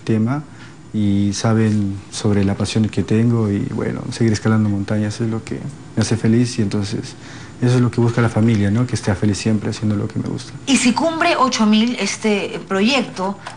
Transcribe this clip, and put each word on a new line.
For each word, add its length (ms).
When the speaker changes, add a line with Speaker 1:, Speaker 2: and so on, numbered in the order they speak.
Speaker 1:
tema 400
y 400
saben 640
sobre 320
la 100
pasión 360
que 120
tengo 500
y, 80
bueno, 280
seguir 220
escalando 360
montañas 500
es 120
lo 120
que 160
me 80
hace 120
feliz 440
y 20
entonces 540
eso 140
es 60
lo 80
que 120
busca 200
la 80
familia, 400
¿no? 160
Que 80
esté 220
feliz 240
siempre 320
haciendo 240
lo 120
que 120
me 100
gusta. 240
Speaker 2:
Y 100
si 160
Cumbre 440
ocho 280
mil, 340
este 680
proyecto 720